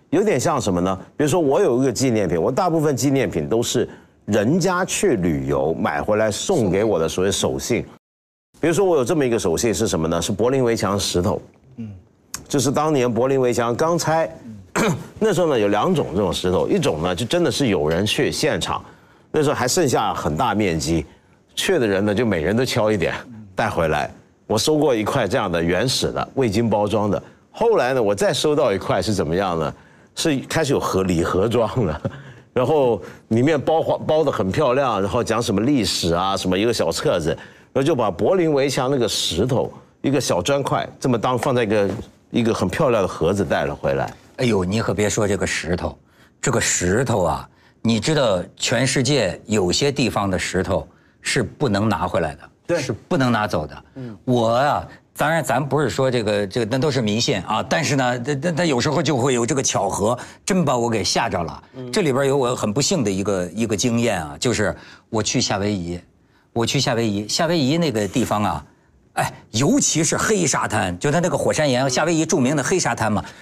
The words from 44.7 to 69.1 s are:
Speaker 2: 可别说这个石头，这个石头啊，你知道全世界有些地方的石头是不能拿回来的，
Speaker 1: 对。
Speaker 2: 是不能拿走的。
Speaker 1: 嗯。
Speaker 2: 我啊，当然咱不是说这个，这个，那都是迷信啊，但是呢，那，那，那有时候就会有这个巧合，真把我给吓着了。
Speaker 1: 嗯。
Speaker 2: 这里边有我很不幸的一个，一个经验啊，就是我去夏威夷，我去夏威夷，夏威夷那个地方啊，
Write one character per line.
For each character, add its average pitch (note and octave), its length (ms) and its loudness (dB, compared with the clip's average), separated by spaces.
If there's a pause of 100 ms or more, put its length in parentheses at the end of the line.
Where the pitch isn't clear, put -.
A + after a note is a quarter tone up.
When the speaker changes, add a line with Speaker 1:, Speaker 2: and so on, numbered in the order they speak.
Speaker 2:
可 G#2 120 -2
别 G2+ 160 0
说 G#2 180 0
这 G2+ 80 2
个 F2+ 120 -2
石 - 280 -2
头， - 220 -6 (420)
这 C#3+ 120 -2
个 A2+ 100 2
石 F#2+ 420 0
头 A2+ 200 0
啊， D2 260 -2 (320)
你 A2+ 180 2
知 D#3+ 140 0
道 A#2 260 2 (160)
全 B2 300 -2
世 C3 160 0
界 A#2 440 0
有 F#3 260 2
些 C#3+ 200 0
地 C3 180 0
方 G2+ 200 -2
的 F#2 80 0
石 F2+ 240 -2
头 F2 260 -2 (340)
是 - 200 -4
不 A#2+ 260 -4
能 G#2 220 0
拿 F2+ 180 -2
回 F2+ 140 -2
来 D2+ 140 -4
的， - 60 -20 (260)
Speaker 1:
对。 E3+ 120 0
Speaker 2:
是 C3 120 -6
不 - 260 -4
能 B2+ 140 2
拿 G#2+ 160 0
走 D#2 180 -2
的。 - 180 -16 (120)
Speaker 1:
嗯。 A#2+ 300 -14
Speaker 2:
我 A#2+ 240 2
啊， A#2 380 2 (280)
当 D3+ 160 0
然 D#3+ 120 0
咱 C3 200 0
不 C#3+ 160 0
是 B2+ 120 0
说 C3+ 180 0
这 A#2+ 140 0
个， G2+ 240 0
这 B2 120 -4
个， A2+ 120 0
那 C3 80 0
都 D3+ 100 0
是 C3 100 0
迷 G#2+ 200 0
信 A2+ 240 -2
啊， G#2+ 180 -2
但 D#3+ 220 -2
是 B2+ 120 0
呢， B2+ 300 0
那， D3 80 -2
那， C#3+ 180 -4
那 E3 140 0
有 B2+ 160 2
时 D3 80 0
候 E3 120 0
就 D3 140 0
会 B2+ 200 2
有 A#2 100 2
这 D#3 80 0
个 C3+ 80 0
巧 G2 260 0
合， G#2+ 300 0 (260)
真 F#3 220 2
把 C3 100 2
我 A#2 140 2
给 A2 140 0
吓 A#2+ 260 0
着 F#2 140 -2
了。 D2+ 200 -10 (120)
Speaker 1:
嗯。 B2+ 160 -10
Speaker 2:
这 G#3+ 100 2
里 D3+ 100 2
边 C#3 140 2
有 C3+ 100 4
我 B2 200 2
很 G#2+ 180 -2
不 C#3+ 80 0
幸 D#3 220 2
的 G#2 80 0
一 F#2+ 120 -2
个， F#2+ 300 0
一 A2 140 -2
个 G#2 100 0
经 A#2 220 2
验 A2+ 200 2
啊， D2 200 -8
就 B2 120 0
是 F#2+ 240 0 (360)
我 A2 100 0
去 B2 180 -2
夏 A2 200 -2
威 G#2 120 0
夷， F2 280 -4 (520)
我 A#2 140 0
去 C#3 140 -2
夏 B2+ 160 0
威 A#2 120 0
夷， G#2 200 -2
夏 - 180 -2
威 E3+ 120 0
夷 C#3+ 200 2
那 E3 140 0
个 G#2+ 160 0
地 A2 180 0
方 G#2 180 -2
啊， D#2+ 220 -2 (480)